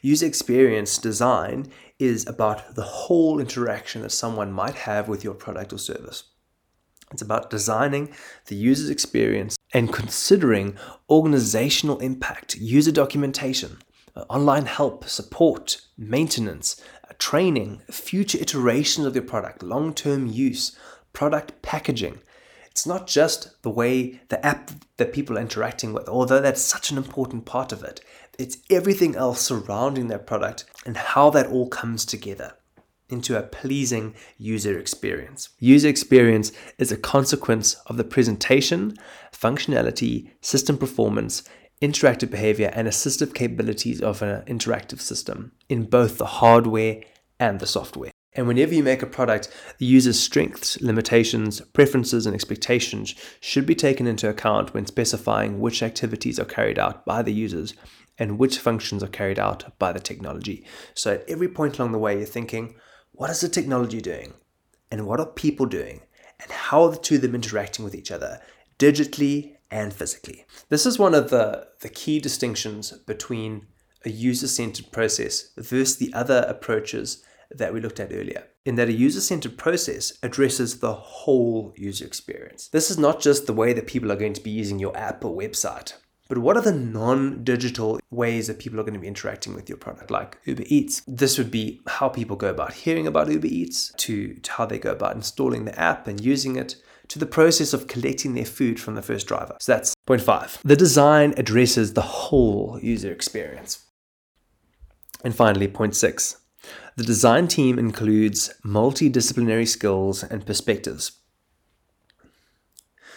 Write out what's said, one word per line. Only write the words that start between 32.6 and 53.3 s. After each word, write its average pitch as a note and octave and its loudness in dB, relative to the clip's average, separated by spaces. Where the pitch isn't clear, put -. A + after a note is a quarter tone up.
into A#2+ -4
a G#2 -2
pleasing B2 -4
user G#2 -4
experience. - -8
User C#3 10
experience A#2 6
is B2+ 0
a G#2 -2
consequence C3+ 2
of A#2 -8
the A#2 0
presentation, C3+ 2
functionality, A#2+ -2
system C#3 0
performance, A2 -2
interactive C#3+ 2
behavior, G#2 0
and A2+ -2
assistive C#3 -2
capabilities A#2 -2
of G#2 -2
an G#2 -4
interactive A2+ -4
system - -10
in A#2 -2
both A#2 4
the - -2
hardware A2 6
and G2+ 0
the - -6
software. - -6
And B2+ -2
whenever B2 2
you D#3 4
make C3 2
a C3+ -4
product, A#2 -2
the B2+ -2
user's B2+ 8
strengths, - -2
limitations, A2+ 2
preferences, B2 4
and G#2 -2
expectations G#2+ -2